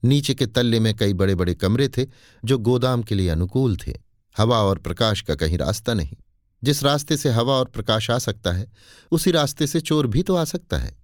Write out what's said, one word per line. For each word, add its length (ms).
नीचे 300
के 120
तल्ले 340
में 160
कई 160
बड़े-बड़े 420
कमरे 340
थे, 180
जो 140
गोदाम 440
के 120
लिए 140
अनुकूल 480
थे। 180
हवा 240
और 160
प्रकाश 420
का 140
कहीं 240
रास्ता 360
नहीं। 220
जिस 180
रास्ते 340
से 140
हवा 240
और 100
प्रकाश 460
आ 80
सकता 340
है, 200
उसी 200
रास्ते 360
से 140
चोर 260
भी 160
तो 120
आ 100
सकता 340
है। 260